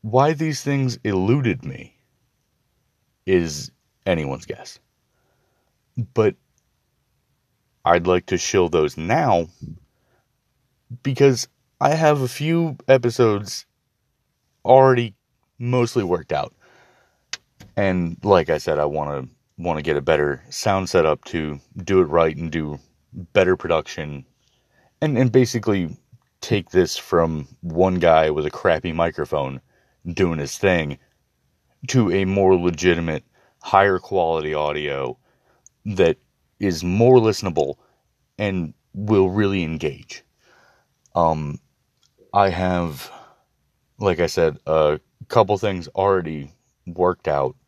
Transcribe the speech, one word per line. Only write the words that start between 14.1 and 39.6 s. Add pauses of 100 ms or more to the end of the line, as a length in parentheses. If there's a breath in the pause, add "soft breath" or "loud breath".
already (420)
mostly
worked
out. (1200 soft breath)
And
like
I
said,
I
wanna, (280)
wanna
get
a
better
sound
setup
to (180)
do
it
right
and
do (340)
better
production. (760)
And,
and
basically (440)
take
this
from (140)
one
guy
with
a
crappy
microphone (440)
doing
his
thing (880)
to
a
more
legitimate, (380)
higher
quality
audio (680 soft breath)
that (420)
is
more
listenable (640)
and (200)
will
really